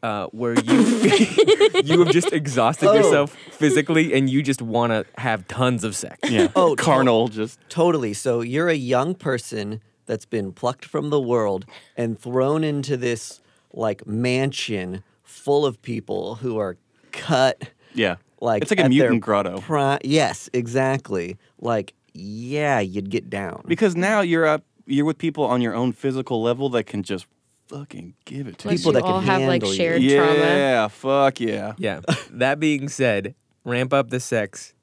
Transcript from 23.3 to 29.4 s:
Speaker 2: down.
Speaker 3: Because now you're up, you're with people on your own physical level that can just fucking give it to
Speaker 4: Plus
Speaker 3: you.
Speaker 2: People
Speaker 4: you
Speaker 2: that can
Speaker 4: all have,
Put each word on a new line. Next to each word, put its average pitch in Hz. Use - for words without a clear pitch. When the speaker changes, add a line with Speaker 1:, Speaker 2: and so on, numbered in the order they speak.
Speaker 2:
down. 98
Speaker 3:
Because 180
now 202
you're 165
up, 156
you're 143
with 156
people 151
on 123
your 117
own 120
physical 131
level 123
that 117
can 104
just 92
fucking 143
give 135
it 92
to -
Speaker 4:
Plus -
Speaker 3:
you. 175
Speaker 2:
People 170
Speaker 4:
you -
Speaker 2:
that 220
can 185
Speaker 4:
all 185
have, 190